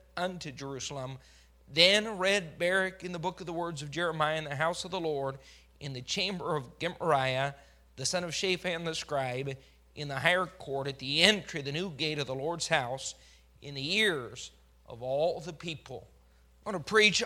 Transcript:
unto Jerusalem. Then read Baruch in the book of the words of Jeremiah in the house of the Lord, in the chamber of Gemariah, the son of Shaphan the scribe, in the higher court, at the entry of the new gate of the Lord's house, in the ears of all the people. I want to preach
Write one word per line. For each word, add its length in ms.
unto 340
Jerusalem. 680
Then 460
read 420
Baruch 460
in 80
the 60
book 220
of 60
the 60
words 300
of 80
Jeremiah 480
in 60
the 120
house 300
of 40
the 80
Lord, 400
in 120
the 80
chamber 560
of 220
Gemariah, 720
the 100
son 180
of 100
Shaphan 500
the 100
scribe, 600
in 140
the 120
higher 260
court, 420
at 100
the 240
entry 380
of 60
the 60
new 180
gate 280
of 80
the 80
Lord's 340
house, 460
in 140
the 220
ears 540
of 160
all 380
the 120
people. 560
I 60
want 160
to 40
preach 360